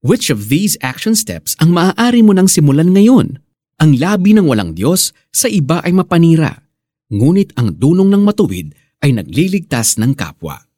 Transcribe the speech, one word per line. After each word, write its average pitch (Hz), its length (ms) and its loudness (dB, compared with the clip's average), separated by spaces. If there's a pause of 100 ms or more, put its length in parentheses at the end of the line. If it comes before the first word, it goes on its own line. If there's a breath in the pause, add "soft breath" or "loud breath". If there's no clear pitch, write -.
which 202 240 0
of 104 240 -4
these 196 320 -2
action 165 320 -4
steps - 400 -8
ang 165 160 2
maaari 220 480 0
mo 208 160 4
nang 185 160 2
simulan 156 400 2
ngayon? 202 480 2 (400)
Ang 151 160 4
labi 190 400 0
ng 202 80 2
walang 101 320 -4
Diyos 143 400 -4 (160)
sa - 160 -4
iba 170 400 -2
ay 180 80 0
mapanira, 170 720 0 (400)
ngunit 160 480 0
ang 110 160 -2
dunong 185 400 2
ng 202 160 2
matuwid 190 480 -4 (240)
ay 139 160 0
nagliligtas 143 800 -4
ng 120 160 0
kapwa. - 640 -10